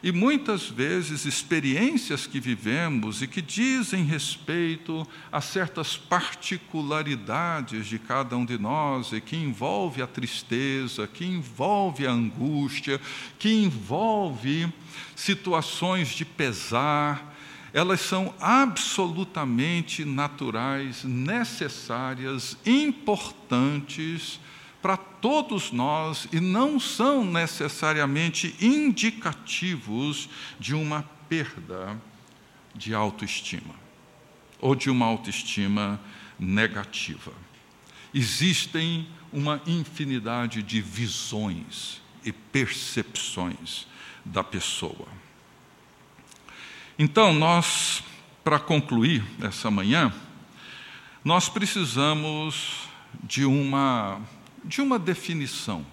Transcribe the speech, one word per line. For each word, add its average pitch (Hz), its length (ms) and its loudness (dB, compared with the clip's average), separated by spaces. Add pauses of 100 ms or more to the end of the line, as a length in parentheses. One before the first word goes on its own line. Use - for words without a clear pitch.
E 180 80 2
muitas 214 560 2
vezes 147 580 0
experiências 156 1000 2
que 143 100 -6
vivemos 117 840 0
e 135 60 -4
que 190 140 -4
dizem 220 600 0
respeito 160 1040 -2 (240)
a 151 80 -2
certas 160 560 -4
particularidades 147 1900 -2
de 107 100 -4
cada 123 380 -2
um 123 100 0
de 120 120 -4
nós 131 560 0
e 110 80 -2
que - 160 -6
envolve 147 640 -2
a 123 60 -4
tristeza, 127 1000 -4
que - 180 -10
envolve 160 800 0
a 127 60 2
angústia, 135 880 0 (400)
que 220 240 4
envolve 160 1080 0 (440)
situações 180 920 0
de - 160 -4
pesar, 143 1120 0 (380)
elas 180 280 4
são 190 380 -2
absolutamente 170 1600 2
naturais, 135 1000 -2
necessárias, 131 1600 -4
importantes 160 1700 0 (400)
para 185 160 2
todos 247 760 0
nós 151 600 0
e 165 80 2
não 240 400 4
são 254 460 4
necessariamente 156 1400 2
indicativos 175 1700 2 (300)
de 139 160 -2
uma 151 280 0 (240)
perda 98 720 -4 (720)
de 107 200 -6
autoestima 104 800 -2 (880)
ou 135 140 4
de 131 140 -2
uma 123 160 4
autoestima 101 960 0 (400)
negativa. 98 920 -2 (800)
Existem 160 920 0 (260)
uma 143 320 0
infinidade 120 1000 -2
de 107 160 0
visões 95 1200 -4 (220)
e 110 80 -4
percepções - 1600 -4 (360)
da 92 200 0
pessoa. - 640 -6 (1900)
Então, 160 340 8
nós, 160 720 4 (400)
para 151 160 4
concluir 135 640 4 (180)
essa 107 280 -2
manhã, 104 440 4 (1080)
nós 175 260 4
precisamos 151 1400 0 (360)
de 135 220 2
uma, 135 720 2 (460)
de 196 160 -2
uma 262 160 4
definição. 156 960 -4